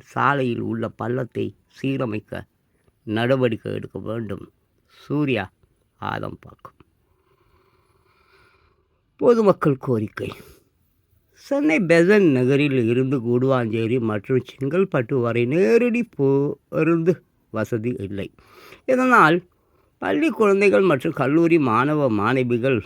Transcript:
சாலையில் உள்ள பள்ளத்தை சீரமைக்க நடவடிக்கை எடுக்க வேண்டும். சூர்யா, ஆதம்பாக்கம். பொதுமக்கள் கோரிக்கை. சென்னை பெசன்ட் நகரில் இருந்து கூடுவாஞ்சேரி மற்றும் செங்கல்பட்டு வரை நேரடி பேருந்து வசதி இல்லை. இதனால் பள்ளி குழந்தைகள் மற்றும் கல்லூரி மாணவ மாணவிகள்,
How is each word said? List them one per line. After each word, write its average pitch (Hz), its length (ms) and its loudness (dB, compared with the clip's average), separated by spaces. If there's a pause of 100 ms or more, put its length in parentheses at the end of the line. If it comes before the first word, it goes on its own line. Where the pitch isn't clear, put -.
சாலையில் 127 560 -2
உள்ள 110 280 -6
பள்ளத்தை 117 580 -6 (220)
சீரமைக்க 120 720 -6 (640)
நடவடிக்கை 113 680 -2
எடுக்க 104 260 -10
வேண்டும். 101 460 -10 (520)
சூர்யா, 131 480 -4 (560)
ஆதம்பாக்கம். - 760 -12 (2500)
பொதுமக்கள் 202 560 4
கோரிக்கை. 110 520 -6 (1160)
சென்னை 294 340 0
பெசன்ட் 175 500 4
நகரில் 131 580 2
இருந்து 131 320 0
கூடுவாஞ்சேரி 120 800 0
மற்றும் 110 460 -2
செங்கல்பட்டு 143 760 -4
வரை 120 260 0
நேரடி 226 580 2
பேருந்து 147 1080 -2 (380)
வசதி 110 460 -4
இல்லை. 98 280 -8 (580)
இதனால் 247 520 4 (640)
பள்ளி 294 280 0
குழந்தைகள் 202 520 2
மற்றும் 160 320 0
கல்லூரி 160 440 2
மாணவ 139 500 2
மாணவிகள், 120 760 0